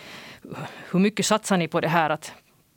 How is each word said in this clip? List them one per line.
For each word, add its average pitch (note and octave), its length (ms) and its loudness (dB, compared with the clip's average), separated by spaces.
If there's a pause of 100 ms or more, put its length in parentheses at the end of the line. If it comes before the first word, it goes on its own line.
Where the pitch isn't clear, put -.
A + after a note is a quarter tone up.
(920)
hur F3+ 80 2
mycket G3+ 260 2
satsar G#3 300 2
ni E3+ 120 2
på E3+ 120 0
det D3+ 80 2
här D#3 220 4
att - 220 -4 (440)